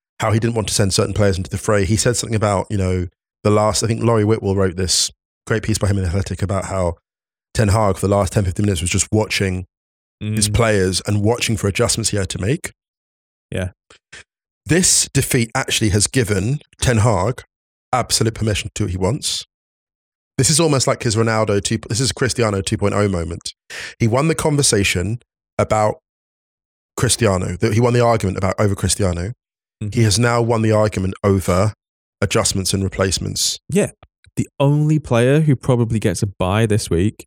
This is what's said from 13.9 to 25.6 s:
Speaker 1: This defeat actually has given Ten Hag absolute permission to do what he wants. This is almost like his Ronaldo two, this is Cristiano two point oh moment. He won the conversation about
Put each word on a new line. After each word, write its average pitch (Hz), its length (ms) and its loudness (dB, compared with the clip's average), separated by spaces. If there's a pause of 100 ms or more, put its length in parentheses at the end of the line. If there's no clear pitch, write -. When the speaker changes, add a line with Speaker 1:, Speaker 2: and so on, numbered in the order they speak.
Speaker 1:
This - 480 2
defeat 127 420 0
actually 123 340 0
has 104 180 2
given 107 520 0 (200)
Ten 123 180 2
Hag 104 440 2 (520)
absolute 113 420 -2
permission 110 400 -4
to - 60 -10
do - 40 0
what 101 60 -6
he 92 60 -6
wants. 92 460 -4 (960)
This 131 120 2
is 151 100 2
almost 147 280 2
like 131 160 -2
his 113 120 0
Ronaldo 110 460 2
two, 113 160 -2 (120)
this 107 100 -4
is 131 120 0
Cristiano 107 500 0
two 101 160 -2
point 101 160 -2
oh 104 160 2
moment. 85 440 -6 (460)
He 120 80 2
won 127 200 2
the 160 80 2
conversation 117 840 0 (380)
about 107 380 2 (1000)